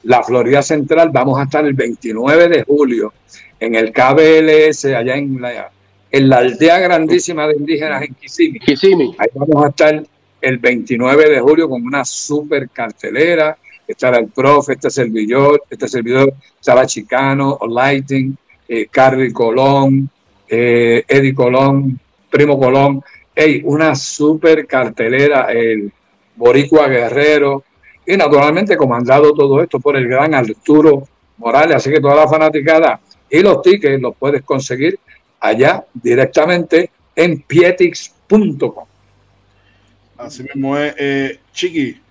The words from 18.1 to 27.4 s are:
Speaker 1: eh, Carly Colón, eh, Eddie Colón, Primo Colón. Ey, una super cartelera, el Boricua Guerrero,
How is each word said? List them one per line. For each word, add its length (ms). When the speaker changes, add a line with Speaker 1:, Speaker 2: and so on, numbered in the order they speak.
Speaker 1:
eh, 220
Carly 420
Colón, 760
eh, 580
Eddie 280
Colón, 640
Primo 280
Colón. 440
Ey, 300
una 300
super 720
cartelera, 840
el 400
Boricua 540
Guerrero, 760